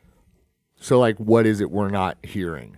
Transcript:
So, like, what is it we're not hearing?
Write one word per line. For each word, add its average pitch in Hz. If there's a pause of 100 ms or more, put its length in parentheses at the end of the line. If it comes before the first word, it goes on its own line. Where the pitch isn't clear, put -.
(800)
So, 131
like, 113
what 110
is 107
it 87
we're 101
not 95
hearing? 78